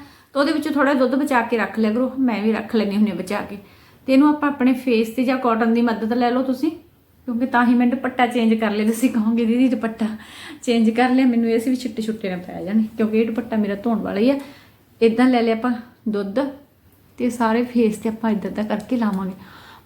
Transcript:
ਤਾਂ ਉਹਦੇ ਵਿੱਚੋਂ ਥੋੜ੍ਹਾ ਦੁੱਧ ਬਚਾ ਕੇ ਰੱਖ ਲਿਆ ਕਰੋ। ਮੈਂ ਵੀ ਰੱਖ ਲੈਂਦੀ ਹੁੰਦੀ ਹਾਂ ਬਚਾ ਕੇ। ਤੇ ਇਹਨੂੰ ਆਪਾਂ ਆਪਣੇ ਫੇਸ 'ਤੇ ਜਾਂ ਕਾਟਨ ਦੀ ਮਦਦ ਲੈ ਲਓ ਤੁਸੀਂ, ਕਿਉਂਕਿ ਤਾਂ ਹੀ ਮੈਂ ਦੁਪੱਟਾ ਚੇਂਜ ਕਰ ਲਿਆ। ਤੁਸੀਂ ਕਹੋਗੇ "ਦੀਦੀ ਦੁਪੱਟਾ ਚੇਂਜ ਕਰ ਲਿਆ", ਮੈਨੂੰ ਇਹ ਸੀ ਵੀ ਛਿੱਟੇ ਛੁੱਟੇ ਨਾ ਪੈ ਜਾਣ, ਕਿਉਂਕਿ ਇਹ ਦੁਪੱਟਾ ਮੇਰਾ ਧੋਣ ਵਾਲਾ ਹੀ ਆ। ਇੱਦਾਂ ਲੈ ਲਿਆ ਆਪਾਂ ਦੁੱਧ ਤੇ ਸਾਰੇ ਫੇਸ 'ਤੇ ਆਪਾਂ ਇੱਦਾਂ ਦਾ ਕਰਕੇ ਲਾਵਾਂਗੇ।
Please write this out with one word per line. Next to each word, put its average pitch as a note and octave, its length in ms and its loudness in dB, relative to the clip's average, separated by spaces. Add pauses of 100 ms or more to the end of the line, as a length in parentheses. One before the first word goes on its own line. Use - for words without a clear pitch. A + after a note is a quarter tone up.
(320)
ਤਾਂ C#4 80 0
ਉਹਦੇ D#4+ 120 2
ਵਿੱਚੋਂ D#4 200 -2
ਥੋੜ੍ਹਾ C#4 220 2
ਦੁੱਧ B3+ 200 2
ਬਚਾ C4 280 0
ਕੇ A3+ 140 -2
ਰੱਖ G#3 220 -2
ਲਿਆ G#3+ 140 2
ਕਰੋ। B3 260 -2
ਮੈਂ A#3 240 0
ਵੀ A3 100 2
ਰੱਖ - 240 -4
ਲੈਂਦੀ G3+ 200 0
ਹੁੰਦੀ G#3 140 2
ਹਾਂ F3 80 -4
ਬਚਾ G3+ 220 -4
ਕੇ। G3+ 180 -12 (480)
ਤੇ C4 60 2
ਇਹਨੂੰ C#4 160 8
ਆਪਾਂ D4 200 2
ਆਪਣੇ C4 240 2
ਫੇਸ A3+ 360 0
'ਤੇ B3+ 160 -2
ਜਾਂ C4 140 0
ਕਾਟਨ A3+ 360 2
ਦੀ A#3 80 2
ਮਦਦ A3+ 300 0
ਲੈ A#3+ 180 0
ਲਓ B3+ 120 0
ਤੁਸੀਂ, C4 280 -2 (540)
ਕਿਉਂਕਿ A#3+ 220 -4
ਤਾਂ A#3+ 200 2
ਹੀ B3 80 4
ਮੈਂ A#3+ 120 4
ਦੁਪੱਟਾ B3+ 400 0
ਚੇਂਜ A#3 280 2
ਕਰ A3 160 0
ਲਿਆ। G#3 160 -2
ਤੁਸੀਂ A3+ 240 0
ਕਹੋਗੇ A#3 340 0
"ਦੀਦੀ B3 240 4
ਦੁਪੱਟਾ A3 380 -4 (560)
ਚੇਂਜ A3+ 280 2
ਕਰ B3 200 2
ਲਿਆ", C4 160 4
ਮੈਨੂੰ A#3 240 2
ਇਹ A3+ 80 2
ਸੀ C4 120 -2
ਵੀ B3+ 60 0
ਛਿੱਟੇ A3+ 260 -6
ਛੁੱਟੇ G#3+ 280 -6
ਨਾ F#3 60 -6
ਪੈ F3 280 -10
ਜਾਣ, G#3+ 180 2
ਕਿਉਂਕਿ A3 360 0
ਇਹ A#3 80 4
ਦੁਪੱਟਾ A3+ 300 -4
ਮੇਰਾ G3+ 180 0
ਧੋਣ G#3 260 -2
ਵਾਲਾ F#3+ 200 -4
ਹੀ B3 100 4
ਆ। C#4 80 0 (600)
ਇੱਦਾਂ A3+ 280 4
ਲੈ B3 140 4
ਲਿਆ A3+ 120 2
ਆਪਾਂ B3 180 -2 (360)
ਦੁੱਧ G3+ 320 -4 (800)
ਤੇ A#3+ 120 -2
ਸਾਰੇ A#3 320 0
ਫੇਸ A#3 340 2
'ਤੇ - 120 -6
ਆਪਾਂ A3 220 -2
ਇੱਦਾਂ G3 200 -2
ਦਾ G#3 120 -6
ਕਰਕੇ G#3+ 340 -4
ਲਾਵਾਂਗੇ। F#3+ 380 -2 (520)